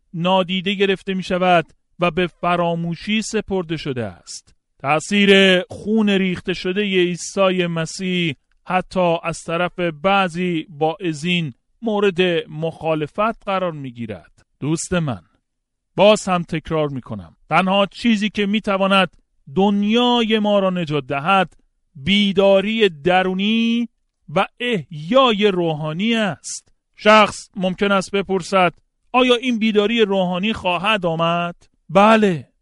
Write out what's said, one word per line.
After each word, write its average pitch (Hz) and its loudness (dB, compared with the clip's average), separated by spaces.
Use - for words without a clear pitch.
نادیده 185 -2
گرفته 196 -2
می‌شود 180 0
و 175 0
به 175 -2
فراموشی 170 -4
سپرده 190 -6
شده 127 -6
است. - -16
تأثیر 196 4
خون 208 -2
ریخته 185 -2
شده 185 -4
عیسی 185 0
مسیح 170 -4
حتی 180 -2
از 165 -8
طرف 170 -4
بعضی 175 -2
واعظین 160 -2
مورد 202 0
مخالفت 160 -4
قرار 185 -4
می‌گیرد. 120 -12
دوست 156 -4
من، 143 -2
باز 202 4
هم 175 0
تکرار 156 -4
می‌کنم، 110 -12
تنها 190 2
چیزی 214 0
که 208 -2
می‌تواند 196 0
دنیای 220 2
ما 208 2
را 190 2
نجات 151 -4
دهد، 165 0
بیداری 196 2
درونی 190 0
و 196 0
احیای 214 0
روحانی 170 -2
است. - -6
شخص 214 4
ممکن 190 -2
است 190 0
بپرسد: 190 0
«آیا 254 4
این 240 -2
بیداری 214 2
روحانی 190 0
خواهد 185 -2
آمد؟» 170 -2
بله، 202 4